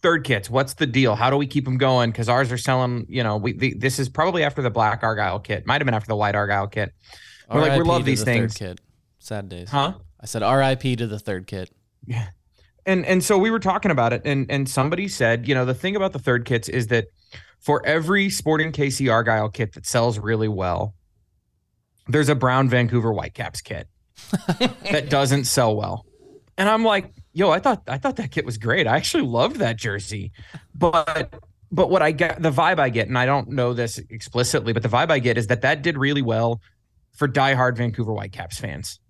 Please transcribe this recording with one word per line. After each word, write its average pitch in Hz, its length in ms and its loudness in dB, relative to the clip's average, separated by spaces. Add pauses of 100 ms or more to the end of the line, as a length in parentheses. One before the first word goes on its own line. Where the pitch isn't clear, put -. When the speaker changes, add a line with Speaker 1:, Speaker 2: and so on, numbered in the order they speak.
Speaker 1:
"Third 165 220 4
kits, 110 260 -2
what's 131 240 0
the 156 120 -2
deal? 120 280 2
How 117 160 2
do 135 60 2
we 143 100 0
keep 135 200 -2
'em 127 120 -2
going? 127 340 4
'Cause 110 160 -2
ours 123 240 2
are 123 60 -4
selling, 123 500 0
you 123 140 -2
know, 107 140 0
we, 107 160 -2
the, - 220 -2
this 131 240 -2
is 131 100 -2
probably 165 340 0
after 143 200 -2
the 123 80 0
black 107 340 0
Argyle 104 360 -2
kit. - 260 -6
Might 139 140 0
have 139 60 0
been 120 80 2
after 107 140 -4
the 110 80 -2
white 104 180 0
Argyle 101 320 0
kit." 101 260 -6 (560)
We're 135 120 2
like, 156 120 4
"We 139 60 2
Speaker 2:
R - 20 2
I - 40 0
P - 40 2
Speaker 1:
love - 120 2
Speaker 2:
to 127 60 -2
Speaker 1:
these 131 140 0
Speaker 2:
the 107 40 -2
third 120 160 2
Speaker 1:
things." 113 140 -2
Speaker 2:
kit. 90 260 -10 (380)
Sad 101 300 -10
days. 90 220 -14
Speaker 1:
Huh? 143 240 -2 (260)
Speaker 2:
I 110 60 -18
said, 110 160 -4
"R 131 200 4
I 135 120 2
P 127 220 -2
to 117 100 -4
the 107 120 -8
third 95 280 -8
kit." 92 240 -10 (360)
Speaker 1:
Yeah. 113 220 -6 (560)
And, 185 220 2
and 185 160 2
so 208 160 2
we 214 120 2
were 226 100 0
talking 190 300 0
about 120 220 2
it, 120 120 -4
and, 139 260 -2
and 139 180 -2
somebody 151 400 -2
said, 117 400 0
you 139 60 2
know, 127 100 2
"The 127 100 0
thing 185 220 -4
about 190 160 0
the 147 60 -8
third 120 260 0
kits 117 240 -2
is 117 200 -4
that 113 180 0 (540)
for - 260 0
every 180 440 2
Sporting 156 420 0
K 143 180 0
C 131 180 0
Argyle 113 400 2
kit 107 260 -6
that - 120 -14
sells 117 320 2
really 110 300 -2
well, 95 460 -2 (1120)
there's 139 200 4
a 151 60 4
brown 127 340 2
Vancouver 120 440 2
Whitecaps 85 480 -8
kit - 280 -12 (280)
<laughs> - 420 -4 (320)
that 147 180 0
doesn't 139 360 2
sell 117 320 2
well." 101 280 -6 (540)
And 190 100 2
I'm 220 160 2
like, 202 280 2 (200)
"Yo, 180 180 2
I 170 100 4
thought, 247 260 0
I 135 120 -6
thought 262 180 -2
that 190 160 -6
kit 156 120 -2
was 113 140 -6
great. 117 300 0
I 123 80 4
actually - 280 0
loved 135 320 0
that 117 200 -2
jersey." 101 560 -6 (420)
But, 165 580 0 (380)
but 185 200 2
what 180 120 4
I 156 80 4
get, 160 320 -2
the 160 80 4
vibe 160 300 2
I 135 80 4
get, 113 180 0
and 127 100 -2
I 123 100 2
don't 131 240 0
know 123 220 0
this 117 260 -4
explicitly, 120 760 -2
but 107 100 0
the 123 60 0
vibe 131 240 2
I 139 80 4
get 117 180 2
is 113 80 -2
that 120 160 0
that 143 200 0
did 160 160 -2
really 139 240 0
well 117 380 0 (540)
for 147 120 0
diehard 127 520 2
Vancouver 117 340 -2
Whitecaps 95 480 -10
fans. - 500 -10